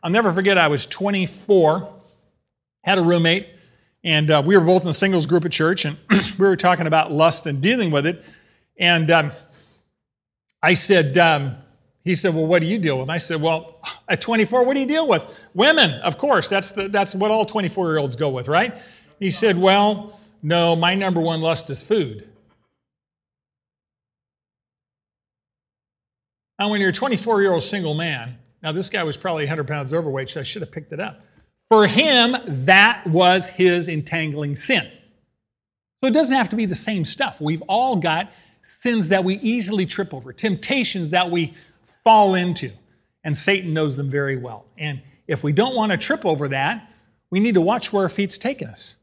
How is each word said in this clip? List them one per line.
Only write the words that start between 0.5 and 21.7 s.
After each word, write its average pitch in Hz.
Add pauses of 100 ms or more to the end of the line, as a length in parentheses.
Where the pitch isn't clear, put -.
I 165
was 147
twenty-four, 180 (920)
had 190
a 180
roommate, 170 (560)
and, 156
uh, 151
we 190
were 170
both 185
in 175
the 156
singles 185
group 165
at 165
church, 170
and 151 (140)
<clears throat> - (280)
we 190
were 185
talking 175
about 160
lust 156
and 143
dealing 214
with 143
it. 170 (540)
And, 165
um, 156 (1300)
I 175
said, 160
um, 147 (480)
he 180
said, 170
"Well, 160
what 175
do 160
you 208
deal 151
with?" 131
I 170
said, 160
"Well, 160 (280)
at 185
twenty-four, 226
what 262
do 277
you 269
deal 311
with?" 190 (300)
Women, 254
of -
course. 262
That's 196
the, 196
that's 196
what 202
all 220
twenty-four-year-olds 160
go 147
with, 131
right? 190 (460)
He 190
said, 208
"Well, 196 (240)
no, 170
my 170
number 185
one 165
lust 160